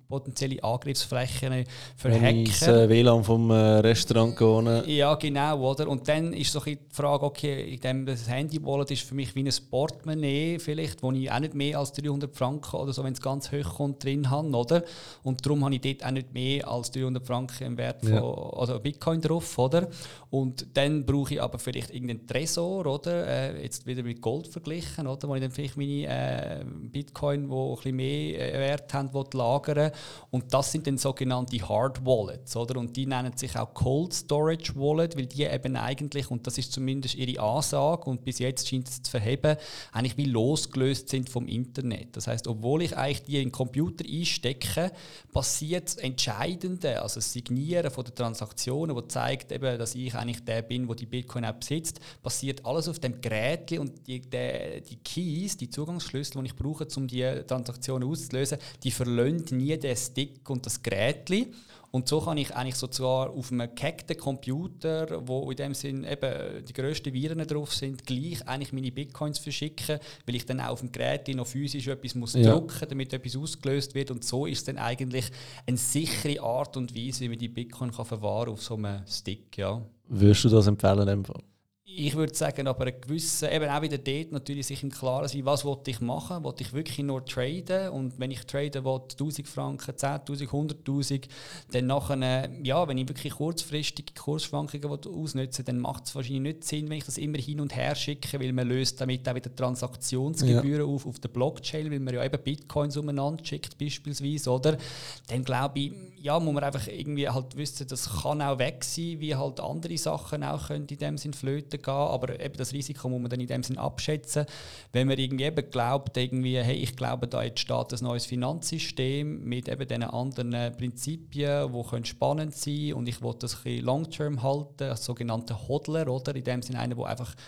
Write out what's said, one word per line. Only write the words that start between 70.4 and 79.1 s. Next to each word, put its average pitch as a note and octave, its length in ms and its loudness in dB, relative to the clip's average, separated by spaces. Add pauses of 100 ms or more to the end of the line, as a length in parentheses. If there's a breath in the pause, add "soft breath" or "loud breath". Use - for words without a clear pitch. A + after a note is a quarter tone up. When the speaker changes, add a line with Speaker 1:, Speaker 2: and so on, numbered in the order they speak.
Speaker 1:
dann C3 160 -4
auch A#2+ 120 -2
auf B2 80 -6
dem B2 120 -8
Gerät C3 420 -2
noch B2+ 120 -4
physisch C3+ 400 -4
etwas C3 280 -6
muss A#2+ 200 -4
Speaker 2:
Ja. A2+ 180 12
Speaker 1:
drucken, - 380 0
damit C3+ 240 -4
etwas B2+ 220 -6
ausgelöst C#3 580 -2
wird. C3+ 160 -2
Und A#2+ 120 -6
so C3 220 -2
ist C3+ 140 -2
es - 60 -6
dann C3+ 120 -6
eigentlich B2 540 -2 (340 loud breath)
eine B2 140 2
sichere C#3+ 640 0
Art C3 340 -2
und A#2+ 180 -4
Weise, B2 280 -4
wie A#2+ 80 -2
man A#2 80 -4
die A#2 100 -4
Bitcoin A#2+ 420 -6
kann A#2 140 -6
verwahren G#2+ 460 -2
auf G#2 120 -6
so A#2 120 -6
einem G2+ 320 -4
Stick, - 500 -8